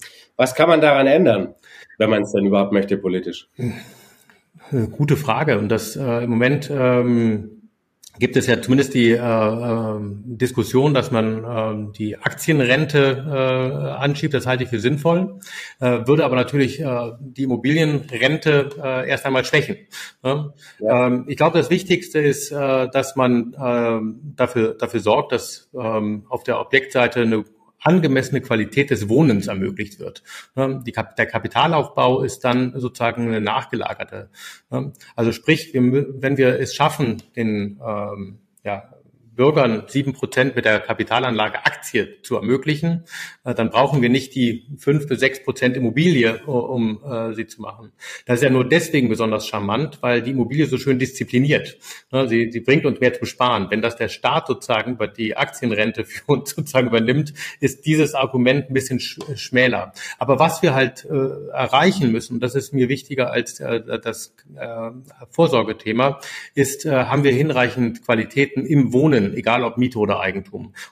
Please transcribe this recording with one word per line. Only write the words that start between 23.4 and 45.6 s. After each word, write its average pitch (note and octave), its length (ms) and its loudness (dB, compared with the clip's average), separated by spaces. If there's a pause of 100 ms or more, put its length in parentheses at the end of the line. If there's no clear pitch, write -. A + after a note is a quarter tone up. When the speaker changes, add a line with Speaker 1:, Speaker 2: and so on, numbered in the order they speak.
Speaker 2:
ähm, A#2 720 -2
dafür, A2+ 380 2
dafür A#2 260 -4
sorgt, A2 320 2
dass, - 440 -6
ähm, G#2+ 520 -4
auf - 160 -8
der A2+ 160 -2
Objektseite B2 600 0
eine A2 240 0 (420)
angemessene C#3 540 2
Qualität A#2 480 0
des G#2 200 0
Wohnens A#2 380 4
ermöglicht G2+ 520 -6
wird. - 240 -14 (320)
Ähm, C3+ 280 -2
die B2 80 -8
Kap-, - 240 -6
der A2+ 100 2
Kapitalaufbau B2+ 960 0
ist - 220 -6
dann B2+ 320 0
sozusagen A#2+ 520 -4
eine A2+ 140 -2
nachgelagerte. G#2 880 -6 (420)
Ähm, C3 220 -6 (220)
also A#2 160 2
sprich, - 420 -2
wir B2+ 80 2
mü-, C3 260 2 (120)
wenn C3+ 180 0
wir B2+ 220 4
es C3 160 -4
schaffen, C#3+ 480 0 (120)
den, G#2 500 -4
ähm, G2+ 540 -8 (240)
ja, G2+ 260 -8 (480)
Bürgern B2+ 500 2
sieben C#3 260 -2
Prozent C3 420 -2
mit A#2 100 -2
der G#2+ 140 4
Kapitalanlage A2+ 800 -2
Aktie - 640 -6
zu B2 120 -4
ermöglichen, D3+ 680 -2 (400)
äh, B2 80 -4
dann A2+ 160 -2
brauchen C#3 320 2
wir A#2+ 80 2
nicht C3+ 260 0
die A#2+ 320 -2 (100)
fünf D3 300 0
bis B2 120 -2
sechs C3+ 240 0
Prozent B2+ 340 0